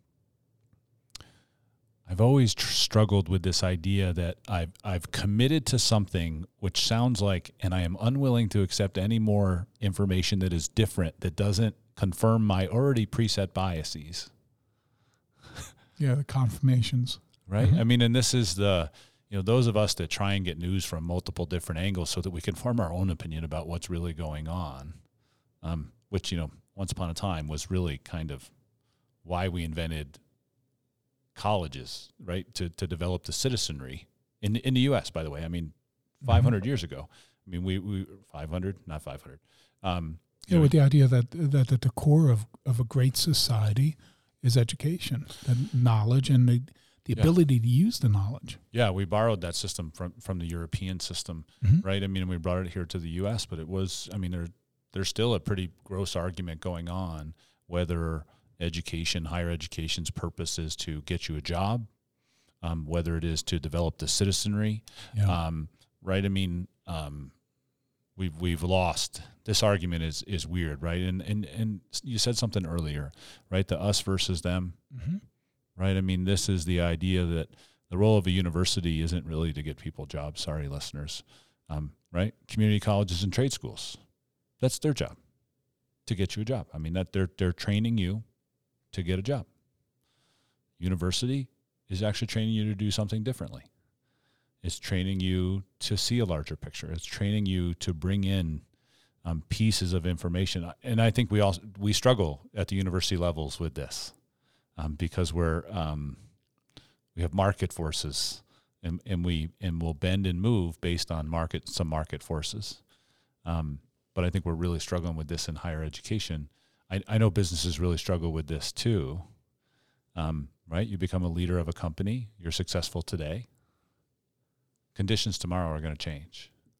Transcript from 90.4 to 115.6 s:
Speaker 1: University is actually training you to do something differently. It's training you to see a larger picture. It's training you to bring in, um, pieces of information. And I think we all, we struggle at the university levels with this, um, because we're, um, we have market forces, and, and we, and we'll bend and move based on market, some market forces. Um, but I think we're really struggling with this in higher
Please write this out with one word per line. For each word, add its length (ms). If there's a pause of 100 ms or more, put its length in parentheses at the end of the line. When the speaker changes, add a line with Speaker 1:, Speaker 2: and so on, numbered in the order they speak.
Speaker 1:
University 680 (420)
is 140
actually 240
training 260
you 120
to 100
do 160
something 320
differently. 400 (960)
It's 180
training 400
you 440 (180)
to 160
see 220
a 60
larger 300
picture. 360
It's 120
training 440
you 280
to 180
bring 300
in, 380 (640)
um, 240
pieces 420
of 140
information. 640 (120)
And 180
I 100
think 200
we 100
all, 140 (220)
we 140
struggle 500 (140)
at 140
the 80
university 400
levels 420
with 140
this, 400 (640)
um, 160
because 400
we're, 360
um, 460 (1000)
we 80
have 100
market 400
forces, 680 (400)
and, 240
and 200
we, 240 (100)
and 220
we'll 120
bend 320
and 160
move 380
based 320
on 160
market, 400
some 200
market 360
forces. 580 (640)
Um, 340 (340)
but 100
I 60
think 160
we're 80
really 260
struggling 360
with 120
this 220
in 60
higher 280